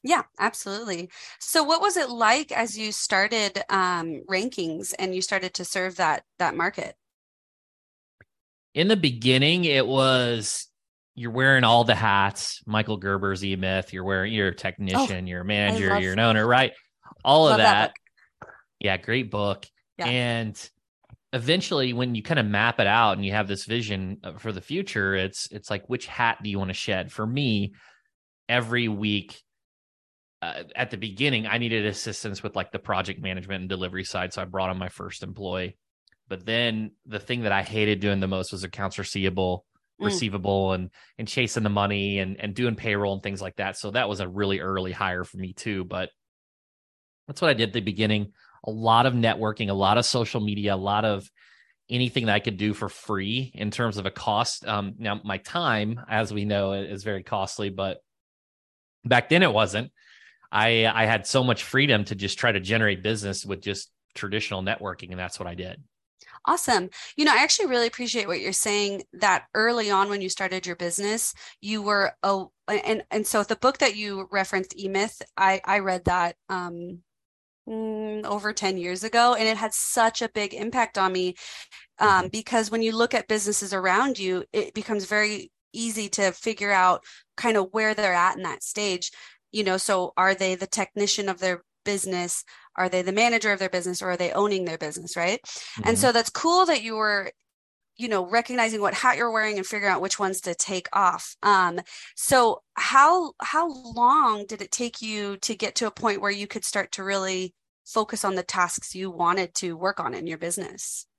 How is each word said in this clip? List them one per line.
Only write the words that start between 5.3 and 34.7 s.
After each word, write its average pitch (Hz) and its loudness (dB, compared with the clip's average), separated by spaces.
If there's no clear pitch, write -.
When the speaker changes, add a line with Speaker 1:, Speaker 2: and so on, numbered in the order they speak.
Speaker 1:
to 175 -6
serve 185 -4
that, 156 0
that 175 0
market? - -4
Speaker 2:
In 170 2
the 220 6
beginning, 139 4
it 135 4
was, 127 2
"You're 117 -8
wearing 131 6
all 117 8
the 110 6
hats, 101 2
Michael 107 0
Gerber's 98 -2
E-Myth, 95 -2
you're 92 -8
wearing, 98 0
you're 104 2
a 90 -2
technician, 95 -2
Speaker 1:
Oh, - -8
Speaker 2:
you're 90 -6
a 90 -8
manager, 104 2
Speaker 1:
I 98 2
love 98 0
Speaker 2:
you're 92 -2
an 104 0
owner," 110 4
right? 123 4
All 151 8
of 135 8
Speaker 1:
love - 6
that 110 6
Speaker 2:
that. 110 2
Speaker 1:
book. - -20
Speaker 2:
Yeah, 95 0
great 113 -2
book. 101 -2
Speaker 1:
Yeah. - -4
Speaker 2:
And 117 -2
eventually, 131 0
when 120 -2
you 107 -2
kinda 147 0
map 107 2
it 101 4
out 104 4
and 101 -4
you 98 -2
have 104 0
this 98 -6
vision, 104 -4
uh, 87 -14
for 110 -8
the 90 -8
future, 117 -2
it's, 95 -4
it's - -14
like, 101 -6
"Which 123 -4
hat 117 0
do 104 -6
you 98 -2
wanna 95 -2
shed?" 95 -4
For 110 -4
me, 113 0
every 120 0
week, 104 -2
uh, 85 -10
at 123 -4
the 117 -8
beginning, 110 -2
I 107 0
needed 113 0
assistance 101 -6
with, - -8
like, 92 -4
the - -8
project 98 -4
management 92 -8
and 92 -10
delivery 92 -6
side. 92 -6
So 98 -8
I 87 -6
brought 92 -4
on 92 -4